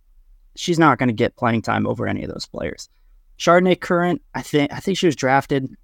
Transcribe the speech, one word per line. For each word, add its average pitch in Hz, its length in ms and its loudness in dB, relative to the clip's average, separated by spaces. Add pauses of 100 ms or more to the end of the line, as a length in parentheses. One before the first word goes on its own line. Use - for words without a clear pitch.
(560)
she's 170 220 -2
not 151 200 6
gonna 123 160 0
get 113 220 -2
playing 113 260 0
time 107 240 -2
over 113 200 -4
any 101 160 -6
of - 80 -10
those - 160 -12
players. - 440 -12 (480)
Chardonnay 180 420 4
Current, 175 400 0 (140)
I - 80 -8
think, 147 300 0
I - 80 -10
think 190 180 -4
she - 80 2
was 147 100 2
drafted 135 680 0